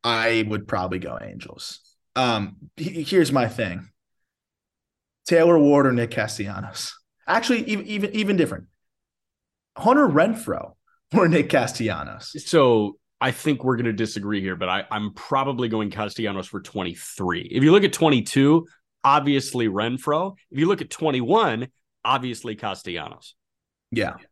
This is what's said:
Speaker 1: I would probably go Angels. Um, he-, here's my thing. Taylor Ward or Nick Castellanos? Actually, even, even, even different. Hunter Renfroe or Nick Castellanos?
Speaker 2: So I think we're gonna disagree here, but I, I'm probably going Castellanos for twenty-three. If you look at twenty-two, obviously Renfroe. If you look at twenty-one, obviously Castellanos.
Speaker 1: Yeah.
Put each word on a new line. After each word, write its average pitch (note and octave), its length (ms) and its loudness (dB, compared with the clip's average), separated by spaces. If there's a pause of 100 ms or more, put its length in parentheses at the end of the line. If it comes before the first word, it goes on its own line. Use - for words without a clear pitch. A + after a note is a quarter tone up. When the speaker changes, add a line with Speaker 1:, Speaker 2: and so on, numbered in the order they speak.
Speaker 1:
I A2+ 460 0
would G2+ 180 -6
probably F#2 320 -4
go A#1+ 220 -10
Angels. - 580 -16 (360)
Um, A2+ 400 -2 (200)
he-, D#3+ 280 -8
here's D#3 280 2
my B2+ 160 2
thing. G2 420 -6 (1400)
Taylor E3+ 320 6
Ward C#3+ 260 6
or C3 60 4
Nick A#2 200 0
Castellanos? G2 840 -6 (320)
Actually, A3+ 380 0
even, G#3 220 -4
even, G#3 280 -6
even G#3 220 0
different. - 280 -2 (1120)
Hunter C4 300 4
Renfroe E3 680 0 (420)
or F#3+ 120 6
Nick D#3 220 2
Castellanos? G2+ 880 -2 (100)
Speaker 2:
So A#2 520 4 (240)
I B2+ 100 0
think C#3 320 -2
we're B2+ 140 0
gonna A#2 160 -2
disagree G#2 480 -4
here, F#2 140 -4
but F2+ 140 -4
I, G2 220 -2
I'm G#2 220 -6
probably C3 560 -4
going G#2+ 220 -4
Castellanos G2+ 560 -6
for G2 140 -10
twenty-three. F2+ 920 -6
If C3 120 2
you D#3 80 8
look G3+ 120 8
at F#3+ 100 0
twenty-two, D3 760 2 (360)
obviously C#3 640 2
Renfroe. C3+ 680 -2 (160)
If C#3 80 -8
you E3 80 2
look G3 140 -2
at - 80 -10
twenty-one, C3 800 0 (380)
obviously A#2+ 500 -4
Castellanos. F#2 800 -10 (560)
Speaker 1:
Yeah. G#2+ 240 -2 (160)